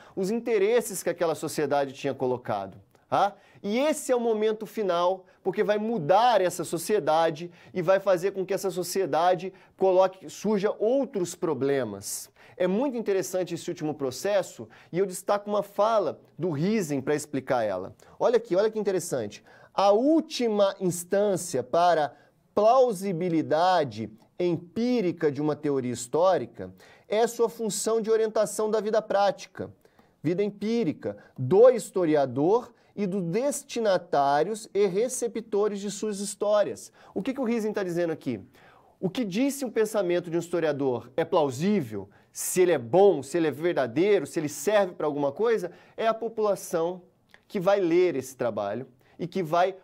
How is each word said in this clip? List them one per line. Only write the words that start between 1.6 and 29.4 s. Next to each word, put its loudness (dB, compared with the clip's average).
tinha -6
colocado, -4
tá? 2
E -2
esse 0
é 2
o 0
momento 0
final, 0
porque 0
vai 2
mudar 4
essa 0
sociedade 0
e -4
vai 4
fazer 0
com -6
que -4
essa -4
sociedade 0
coloque, 2
surja -2
outros 0
problemas. -4
É 0
muito -2
interessante -4
esse -8
último -6
processo -4
e -2
eu 2
destaco -4
uma 0
fala 0
do -4
Riesen 0
pra -2
explicar -2
ela. -4
Olha 2
aqui, -2
olha 2
que -6
interessante. -4
A 4
última 2
instância 0
para 2
plausibilidade 2
empírica 0
de -4
uma 0
teoria -2
histórica -2
é 2
sua 0
função -4
de -4
orientação 0
da 0
vida 0
prática, -2